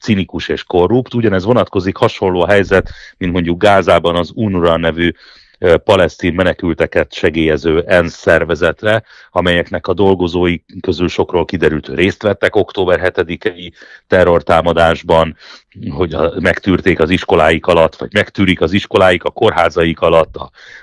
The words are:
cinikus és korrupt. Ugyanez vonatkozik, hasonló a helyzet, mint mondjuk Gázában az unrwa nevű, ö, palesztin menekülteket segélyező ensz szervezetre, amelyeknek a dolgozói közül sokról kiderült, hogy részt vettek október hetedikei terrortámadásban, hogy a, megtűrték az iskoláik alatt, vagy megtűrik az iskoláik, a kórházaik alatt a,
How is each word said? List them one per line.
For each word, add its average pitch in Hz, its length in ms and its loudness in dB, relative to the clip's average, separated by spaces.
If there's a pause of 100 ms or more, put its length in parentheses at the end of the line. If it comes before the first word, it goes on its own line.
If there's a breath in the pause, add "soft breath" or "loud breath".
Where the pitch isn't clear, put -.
cinikus 90 480 -4
és 76 160 -6
korrupt. 101 500 0
Ugyanez 101 300 0
vonatkozik, 98 520 -2
hasonló 95 440 0
a 85 80 0
helyzet, 95 420 2 (260 loud breath)
mint 90 160 -6
mondjuk 85 260 -2
Gázában 87 580 2
az 82 180 -4
unrwa 87 420 0
nevű, 82 340 -2 (520 soft breath)
ö, 85 140 4
palesztin 90 580 0
menekülteket 82 800 -2
segélyező 80 760 0
ensz 85 280 0
szervezetre, 82 880 0 (280 loud breath)
amelyeknek 87 560 -2
a 92 80 -2
dolgozói 87 640 0 (240)
közül 85 280 -2
sokról 85 360 -2
kiderült, 78 420 -2
hogy 67 100 -10
részt 90 260 -2
vettek 98 340 -2
október 90 420 0
hetedikei 87 720 -6 (340 loud breath)
terrortámadásban, 82 1300 2 (540 loud breath)
hogy 78 240 -4
a, 76 260 -2
megtűrték 87 600 0
az 80 100 0
iskoláik 82 560 0
alatt, 82 300 2
vagy - 160 -10
megtűrik 95 480 0
az 85 120 0
iskoláik, 95 520 2
a - 60 -4
kórházaik 85 680 0
alatt 82 360 2
a, 71 140 -16 (320 loud breath)